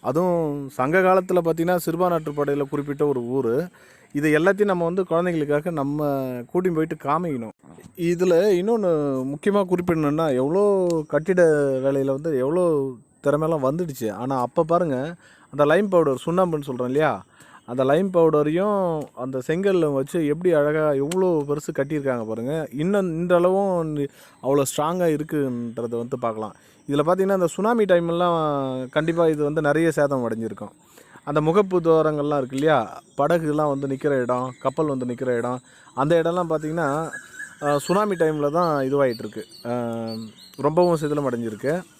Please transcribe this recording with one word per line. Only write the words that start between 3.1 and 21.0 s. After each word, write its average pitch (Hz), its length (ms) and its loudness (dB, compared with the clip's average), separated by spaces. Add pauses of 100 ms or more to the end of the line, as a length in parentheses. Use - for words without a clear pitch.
ஊரு. 127 460 -2 (440)
இது 151 260 2
எல்லாத்தையும் 190 260 2
நம்ம 180 200 0
வந்து 180 180 -2
குழந்தைங்களுக்காக 165 680 0
நம்ம 147 360 -4 (340)
கூட்டின்னு 180 340 -2
போயிட்டு 160 200 -2
காமிக்கணும். 139 800 -6 (240)
இதுல 175 540 2
இன்னொன்னு 196 400 2 (340)
முக்கியமா 196 420 0
குறிப்பிடணும்னா, 160 680 0
எவ்வளோ 185 520 2 (220)
கட்டிட 175 340 2 (420)
வேலையில 139 200 2
வந்து 139 340 -2
எவ்வளோ 143 560 0 (300)
திறமையெல்லாம் 151 400 0
வந்துடுச்சு. 139 460 -2
ஆனா 123 300 -4
அப்ப 123 240 0
பாருங்க, 160 500 0 (360)
அந்த 143 140 2
லைம் 180 240 4
பவுடர், 156 360 2
சுண்ணாம்புன்னு 165 420 0
சொல்றோம் 127 180 -6
இல்லையா, 127 400 0 (420)
அந்த 127 180 -2
லைம் 165 260 2
பவுடரையும் 165 920 2 (120)
அந்த 131 320 -6
செங்கல்ல 175 460 2
வச்சு 147 340 -2
எப்படி 165 280 2
அழகா 151 380 2
எவ்வளோ 160 560 0